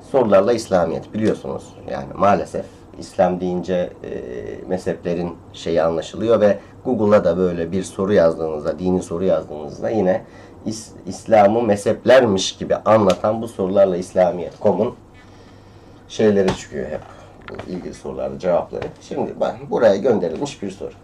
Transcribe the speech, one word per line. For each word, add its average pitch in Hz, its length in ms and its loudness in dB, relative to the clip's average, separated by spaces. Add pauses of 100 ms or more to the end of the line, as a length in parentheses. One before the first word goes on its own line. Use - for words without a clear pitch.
(120)
Sorularla 113 400 4
İslamiyet 85 600 -2
biliyorsunuz. 104 600 -4 (160)
Yani 69 240 -8
maalesef - 500 0 (340)
İslam 90 420 0
deyince, 90 500 -2 (140)
e, - 60 -12 (580)
mezheplerin 87 680 -4 (160)
şeyi 82 300 -2
anlaşılıyor 82 580 0
ve 101 180 4 (260)
Google'a 104 400 2
da 85 120 2
böyle 85 360 -2
bir 95 100 -2
soru 95 300 -4
yazdığınızda, 80 680 0
dini 92 240 0
soru 85 220 -6
yazdığınızda 78 640 -4
yine 95 340 0 (420)
is-, - 240 -10 (160)
İslam'ı 107 560 4
mezheplermiş 104 920 2
gibi - 200 -4
anlatan 107 680 2
bu 117 60 -8
sorularla 98 480 4
islamiyet 90 560 0
nokta - 120 -16
com'un 107 300 2 (1120)
şeyleri 98 480 2
çıkıyor - 340 -10
hep. - 100 -8 (500)
Bu - 200 -14
ilgili 82 240 -10
sorularda 67 440 -8
cevapları. 85 460 -2 (160)
Şimdi - 400 -8
bak - 140 -2 (160)
buraya 107 260 4
gönderilmiş 107 680 -2
bir 98 80 -8
soru. - 220 -12 (120)